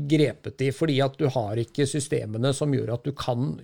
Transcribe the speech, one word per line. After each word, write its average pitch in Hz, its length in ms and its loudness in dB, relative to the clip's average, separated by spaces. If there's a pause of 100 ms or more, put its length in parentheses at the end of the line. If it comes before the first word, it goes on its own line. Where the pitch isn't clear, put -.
grepet 139 520 2
de, 135 140 2
fordi 151 260 0
at 135 160 0
du 151 160 2
har 110 240 -2
ikke 120 320 0
systemene 127 640 -2
som 147 220 0
gjør 117 180 0
at 120 140 -6
du 139 100 -4
kan 131 480 -2